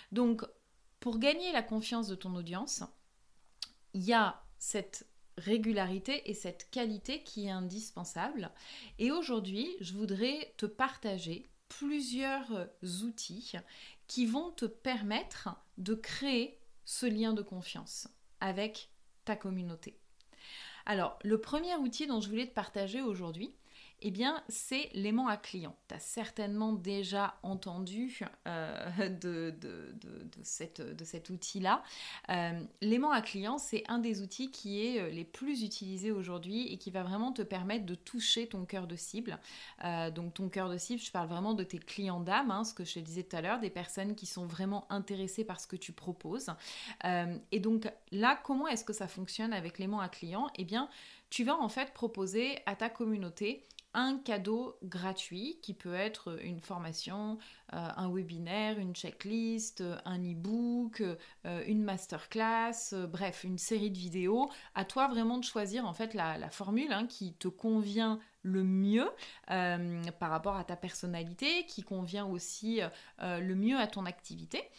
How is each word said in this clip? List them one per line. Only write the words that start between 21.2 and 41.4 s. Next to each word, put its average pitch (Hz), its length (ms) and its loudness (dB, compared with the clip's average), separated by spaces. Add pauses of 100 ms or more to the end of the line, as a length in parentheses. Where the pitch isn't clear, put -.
le 214 160 6
premier 330 360 0
outil 285 320 2
dont 226 140 2
je 196 80 -4
voulais 233 180 2
te - 60 -14
partager 202 500 -2
aujourd'hui, 180 500 -4 (500)
eh 208 60 0
bien, 247 400 2
c'est - 460 -2
l'aimant 214 320 4
à 208 100 2
client. 175 380 -8 (120)
T'as - 120 -10
certainement 220 720 0
déjà 196 720 0
entendu, 190 800 -4 (260)
euh, 170 640 0
de, 165 520 -2
de, 78 320 -8
de, - 300 -12
de - 180 -14
cette, - 400 -6
de 160 240 -8
cet 165 240 -10
outil-là. 190 540 2 (460)
Euh, 170 300 2 (220)
l'aimant 247 300 6
à 233 100 6
client, 214 380 -2
c'est 214 300 -2
un 240 100 2
des 220 240 2
outils 254 260 -6
qui 208 340 -2
est, 240 160 2
euh, 165 120 0
les 165 120 -4
plus 262 380 -2
utilisés 196 500 -2
aujourd'hui 185 640 -2
et 185 60 -6
qui - 100 -8
va 185 140 -2
vraiment 208 280 0
te 226 120 0
permettre 196 420 0
de 175 80 -4
toucher 226 540 2
ton 190 180 -4
cœur 180 220 -4
de 170 80 -4
cible. 190 420 -4 (460)
Euh, 165 260 0
donc, 170 240 -4
ton 190 160 0
cœur 185 180 0
de 180 120 0
cible, 240 200 -2
je - 120 -6
parle 175 160 2
vraiment 185 260 2